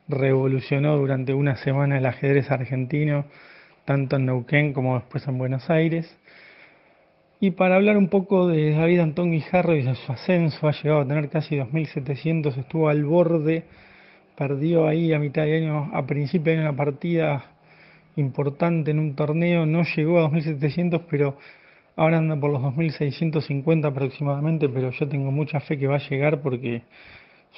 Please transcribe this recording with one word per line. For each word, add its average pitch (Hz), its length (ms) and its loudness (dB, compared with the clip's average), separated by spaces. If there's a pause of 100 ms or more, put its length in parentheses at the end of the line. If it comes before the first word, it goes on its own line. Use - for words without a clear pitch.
revolucionó 135 880 0
durante 135 360 0
una 139 220 0
semana 139 420 0
el 131 80 0
ajedrez 139 460 2
argentino, 139 760 -2 (600)
tanto 139 320 0
en 131 100 0
Neuquén 139 440 0
como 127 280 -2
después - 280 -10
en 127 120 -4
Buenos 131 320 -4
Aires. 160 440 0 (1200)
Y 196 100 2
para 185 280 2
hablar 208 200 4
un 190 120 4
poco 190 380 2
de 156 220 2
David 165 300 4
Antón 170 320 0
Guijarro 170 440 2
y 143 60 0
de 123 140 0
su - 160 -12
ascenso, 165 560 0
ha 147 60 2
llegado 151 280 0
a 131 60 -2
tener 147 220 -2
casi 156 260 -4
dos 139 180 -4
mil 156 140 -2
setecientos, 147 680 -4
estuvo 156 320 -2
al 151 160 2
borde, 165 600 2 (760)
perdió 156 500 0
ahí 160 240 2
a 151 60 2
mitad 151 280 -2
de 156 120 0
año, 151 340 -2
a 143 140 -4
principio 147 480 0
de 160 60 0
año, 156 100 0
una 135 80 -4
partida 147 680 -2 (680)
importante 147 760 0
en 151 80 0
un 151 160 -2
torneo, 165 500 0
no 160 160 2 (140)
llegó 165 240 2
a - 20 4
dos 151 100 2
mil 160 120 0
setecientos, 160 680 -2
pero 143 300 0 (560)
ahora 160 240 4
anda 156 200 0
por 147 120 0
los 139 100 -2
dos 135 160 -2
mil 165 140 0
seiscientos 151 560 -2
cincuenta 151 400 0
aproximadamente, 143 800 -2
pero 127 220 -2
yo 143 160 -4
tengo 139 240 -2
mucha 147 300 -2
fe 151 180 -6
que 135 80 0
va 139 80 2
a 135 140 -4
llegar 147 320 0
porque 123 420 -4 (720)